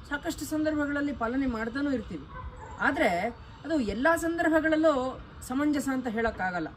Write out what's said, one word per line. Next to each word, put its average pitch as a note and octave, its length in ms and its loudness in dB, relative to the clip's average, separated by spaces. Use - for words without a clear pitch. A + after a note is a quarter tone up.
ಸಾಕಷ್ಟು D4 360 -6
ಸಂದರ್ಭಗಳಲ್ಲಿ D4 680 0
ಪಾಲನೆ A#3+ 320 -2
ಮಾಡ್ತಾನೂ A#3+ 460 -2
ಇರ್ತೀವಿ. G3+ 360 -6
ಆದ್ರೆ C#4 300 4
ಅದು D4+ 140 0
ಎಲ್ಲ A3 360 0
ಸಂದರ್ಭಗಳಲ್ಲೂ D#4 1040 4
ಸಮಂಜಸ C#4 440 2
ಅಂತ B3+ 160 -2
ಹೇಳಕ್ಕಾಗಲ್ಲ. F#3+ 680 -2